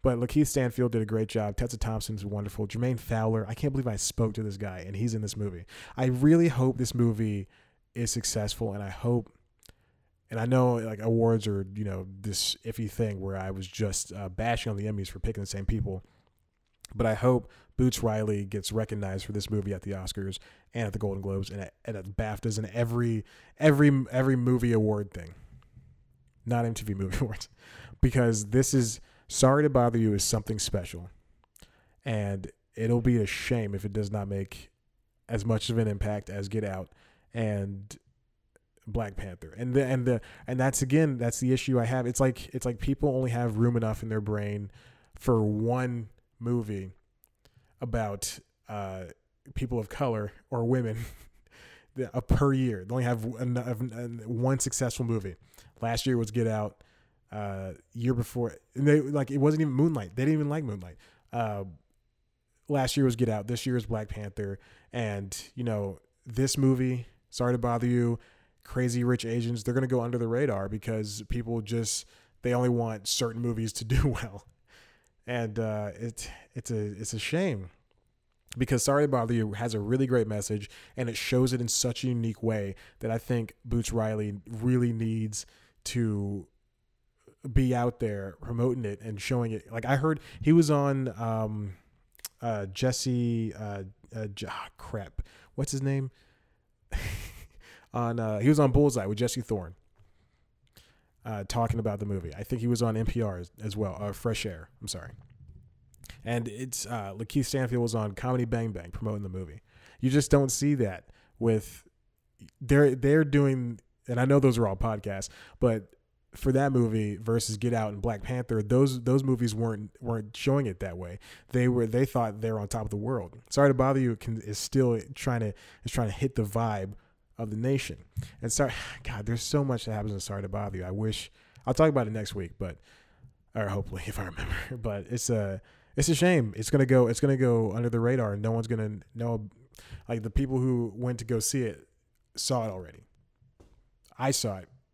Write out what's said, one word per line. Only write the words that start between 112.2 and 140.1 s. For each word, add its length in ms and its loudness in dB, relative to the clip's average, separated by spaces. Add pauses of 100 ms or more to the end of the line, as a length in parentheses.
they're, 320 6
they're 300 6
doing 560 2 (300)
and 100 0
I 60 6
know 140 8
those 180 6
are 100 4
all 80 0
podcasts, 540 -4 (300)
but 340 2 (420)
for 160 0
that 200 4
movie 460 2
versus 400 0
Get 160 0
Out 200 -2
and 80 -10
Black 200 -4
Panther, 400 -2
those, 400 4
those 220 4
movies 320 2
weren't, 340 -2 (100)
weren't 380 -6
showing 300 2
it 140 -6
that 160 -6
way. 200 -10 (360)
They 140 4
were, 200 4
they 180 4
thought 360 -2
they 100 -2
were 80 -2
on 80 -4
top 160 -4
of 80 -6
the 60 -4
world. 420 -6 (100)
Sorry 200 6
to 40 6
Bother 260 4
You 160 2
can, 260 -6
is 180 -8
still 400 2 (160)
trying 240 -2
to, 140 -2 (300)
is 80 -8
trying 180 0
to 40 -4
hit 220 -2
the 80 0
vibe 500 -2 (460)
of 100 -6
the 80 -6
nation. 400 -2 (440)
And 100 -4
sorry, 220 0 (140)
<sighs> 160 -16
God, 220 -6
there's 160 -2
so 220 0
much 220 -2
that 80 -4
happens 200 -4
in 60 -6
Sorry 240 -8
to 60 -8
Bother 280 -6
You. 60 -6
I 80 -6
wish, 400 -4 (340)
I'll 80 0
talk 160 6
about 160 2
it 80 -6
next 220 -6
week, 240 -6
but, 180 -6 (800)
or 140 -2
hopefully 340 -6
<laughs> 40 -8
if 120 -6
I 60 -6
remember, 300 -6 (240)
but 300 -6
it's 220 -2
a, 300 -2 (360)
it's 120 2
a 60 6
shame. 400 4
It's 140 -6
gonna 160 6
go, 220 8
it's 120 0
gonna 180 4
go 360 4
under 160 0
the 100 2
radar, 340 2
and 80 -4
no 100 0
one's 160 -2
gonna 320 -2 (160)
know. 340 -4 (580)
Like, 160 -2